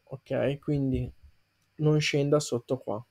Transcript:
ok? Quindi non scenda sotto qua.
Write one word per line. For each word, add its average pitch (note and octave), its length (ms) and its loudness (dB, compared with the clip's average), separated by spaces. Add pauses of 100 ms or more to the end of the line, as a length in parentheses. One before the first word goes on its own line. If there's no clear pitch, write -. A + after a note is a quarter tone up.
ok? C3 540 -4
Quindi C3+ 520 -2 (680)
non D3+ 200 4
scenda D3 400 2
sotto B2+ 380 -4
qua. A2 340 -6